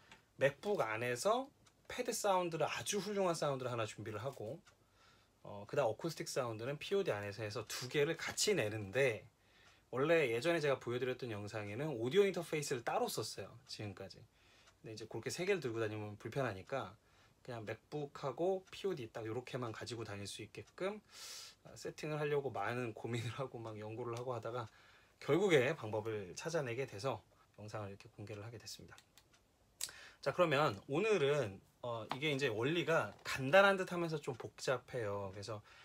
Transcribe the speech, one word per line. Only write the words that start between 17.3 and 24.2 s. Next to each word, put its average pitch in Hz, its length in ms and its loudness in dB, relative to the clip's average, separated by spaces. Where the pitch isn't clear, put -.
그냥 117 220 -10
맥북하고 147 1080 -4
피오디 151 420 -4
딱 113 140 -6
요렇게만 123 460 -4
가지고 110 320 -8
다닐 101 220 -8
수 - 160 -10
있게끔, 190 580 -6
아, - 100 -18
세팅을 151 460 -4
하려고 143 300 2
많은 113 440 -2
고민을 113 360 -2
하고 127 280 -6
막 113 200 -8
연구를 113 400 -6
하고 123 160 -4